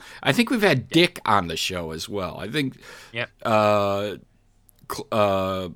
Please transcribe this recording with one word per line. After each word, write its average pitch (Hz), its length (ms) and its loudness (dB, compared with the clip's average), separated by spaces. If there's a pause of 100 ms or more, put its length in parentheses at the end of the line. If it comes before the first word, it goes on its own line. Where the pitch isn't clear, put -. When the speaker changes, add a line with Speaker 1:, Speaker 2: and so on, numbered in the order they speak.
(200)
Speaker 1:
I - 120 0
think 233 180 2
we've 233 120 0
had 151 260 2
dick 170 360 2
on 101 220 2
the 80 100 -6
show 85 360 -6
as 80 160 -10
well. 90 320 -6
I 95 80 -8
think, 135 280 -2 (360)
Speaker 2:
Yep. 120 180 -8 (140)
Speaker 1:
uh, 104 720 2 (760)
Cl-, - 220 -10
uh, 95 640 0